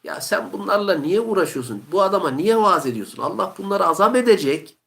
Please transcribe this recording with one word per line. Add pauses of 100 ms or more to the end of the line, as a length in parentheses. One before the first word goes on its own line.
Ya
sen
bunlarla
niye
uğraşıyorsun? (100)
Bu
adama
niye
vaaz
ediyorsun?
Allah
bunları
azap
edecek. (100)